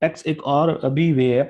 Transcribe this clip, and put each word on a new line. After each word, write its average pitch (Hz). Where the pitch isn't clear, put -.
टैक्स 160
एक 151
और 151
भी 156
वे 127
है 139